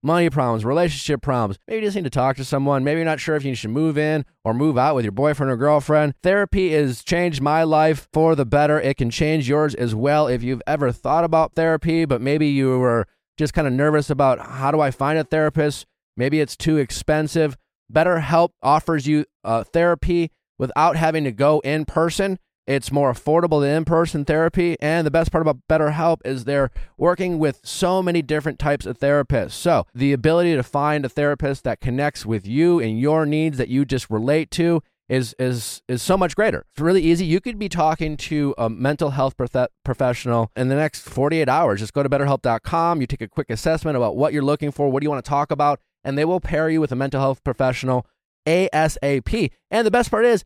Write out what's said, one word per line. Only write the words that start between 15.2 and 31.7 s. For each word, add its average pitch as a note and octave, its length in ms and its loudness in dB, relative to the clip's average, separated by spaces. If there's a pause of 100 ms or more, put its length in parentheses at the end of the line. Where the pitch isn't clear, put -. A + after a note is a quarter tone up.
therapist? D3+ 640 -2 (280)
Maybe C#3+ 260 0
it's - 140 -4
too D#3 220 0
expensive." D3+ 800 -2 (340)
BetterHelp E3 580 2 (120)
offers D3 460 2
you, D3+ 180 2 (180)
uh, A2+ 200 0
therapy E3+ 680 0 (280)
without D3+ 360 0
having D#3+ 280 0
to C3+ 80 -2
go C#3+ 300 2
in D3 240 -2
person. F3+ 520 -2 (300)
It's C3+ 240 -2
more C#3 220 2
affordable D#3+ 480 0
than C#3+ 160 2
in-person D#3+ 480 0
therapy. E3 560 0
And D#3 260 0
the C#3+ 40 0
best D#3+ 200 2
part D#3+ 100 2
about D3 180 0 (100)
BetterHelp D#3+ 560 2
is C3 180 -4
they're C#3 260 0 (280)
working F3 420 0
with D3+ 240 -2
so F#3 400 0
many F3 180 0
different D3+ 380 -4
types C#3+ 260 -2
of - 140 -8
therapists. C#3 520 0
So D#3+ 440 0
the C#3 160 2
ability E3 460 2
to B2+ 60 -2
find D3 420 -2
a B2 40 -4
therapist C#3+ 540 -2
that A#2 160 -4